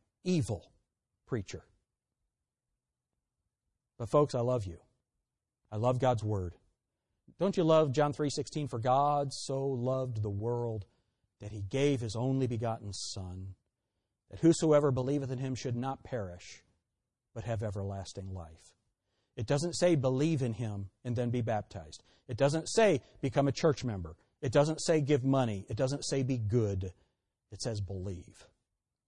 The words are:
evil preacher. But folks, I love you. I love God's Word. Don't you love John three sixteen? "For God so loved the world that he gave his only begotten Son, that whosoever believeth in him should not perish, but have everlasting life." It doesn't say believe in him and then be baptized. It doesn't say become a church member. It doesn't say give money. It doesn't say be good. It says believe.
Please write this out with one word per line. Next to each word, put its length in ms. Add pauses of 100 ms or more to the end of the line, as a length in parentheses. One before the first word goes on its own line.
(220)
evil 480 (560)
preacher. 380 (2250)
But 140
folks, 240
I 60
love 260
you. 100 (960)
I 40
love 220
God's 240
Word. 320 (840)
Don't 180
you 80
love 280
John 200
three 160
sixteen? 400
"For 100
God 540
so 340
loved 560
the 60
world 560 (560)
that 120
he 100
gave 380
his 160
only 300
begotten 460
Son, 600 (760)
that 100
whosoever 500
believeth 400
in 80
him 160
should 220
not 280
perish, 580 (720)
but 100
have 180
everlasting 720
life." 400 (600)
It 100
doesn't 280
say 200
believe 480
in 100
him 380 (140)
and 120
then 140
be 100
baptized. 600 (240)
It 100
doesn't 320
say 320 (200)
become 280
a 40
church 320
member. 320 (240)
It 120
doesn't 280
say 200
give 240
money. 440
It 80
doesn't 280
say 180
be 160
good. 540 (580)
It 100
says 200
believe. 680 (600)